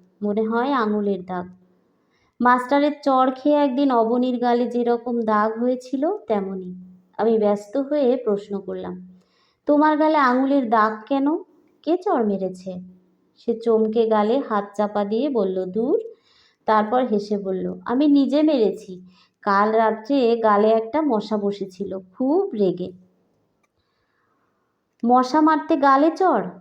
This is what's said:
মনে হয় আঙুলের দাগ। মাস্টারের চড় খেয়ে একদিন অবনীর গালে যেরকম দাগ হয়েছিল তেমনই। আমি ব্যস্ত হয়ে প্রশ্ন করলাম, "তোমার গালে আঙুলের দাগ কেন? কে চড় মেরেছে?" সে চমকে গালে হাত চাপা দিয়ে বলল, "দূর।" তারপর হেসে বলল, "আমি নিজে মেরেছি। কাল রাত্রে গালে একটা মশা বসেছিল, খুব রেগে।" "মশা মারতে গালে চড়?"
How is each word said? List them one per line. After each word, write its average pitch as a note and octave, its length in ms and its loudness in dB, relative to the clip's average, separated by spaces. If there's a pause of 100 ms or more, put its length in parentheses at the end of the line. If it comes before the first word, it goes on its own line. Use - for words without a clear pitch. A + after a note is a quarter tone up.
(220)
মনে G#3 200 -2
হয় A#3 300 -2
আঙুলের G#3 520 -2
দাগ। F3+ 240 -8 (920)
মাস্টারের B3+ 520 2 (100)
চড় C4 340 2
খেয়ে D4 200 2
একদিন C#4+ 340 0
অবনীর B3 480 0
গালে A#3+ 280 0
যেরকম A#3+ 540 -2
দাগ A3 380 0
হয়েছিল C4 580 -4
তেমনই। F#3+ 580 -6 (440)
আমি A3 200 2
ব্যস্ত G#3 380 0
হয়ে C#4 400 0
প্রশ্ন G3+ 440 -4
করলাম, F#3 600 -12 (460)
"তোমার D4 320 4
গালে D#4 200 2
আঙুলের C4 520 2
দাগ A3 360 2
কেন? C#4 300 0 (460)
কে E4 140 0
চড় E4+ 280 -2
মেরেছে?" F#3 500 -4 (600)
সে A3+ 240 -4
চমকে A3 480 2
গালে A3 400 2
হাত G3+ 280 -4
চাপা G#3 280 -2
দিয়ে A3+ 260 -2
বলল, F#3+ 340 -2
"দূর।" A#3 360 0 (680)
তারপর A3 400 2
হেসে G#3 320 -2
বলল, F#3 360 -6 (100)
"আমি C4+ 220 0
নিজে C#4+ 360 4
মেরেছি। A3 580 0 (420)
কাল G3+ 280 2
রাত্রে A3+ 680 2
গালে G#3+ 320 4
একটা A3+ 340 0
মশা A3 340 -2
বসেছিল, G3 640 -6
খুব D4 560 -2
রেগে।" F#3 380 -2 (2000)
"মশা B3+ 360 4
মারতে D#4 360 2
গালে C#4 340 4
চড়?" D#4+ 340 0 (160)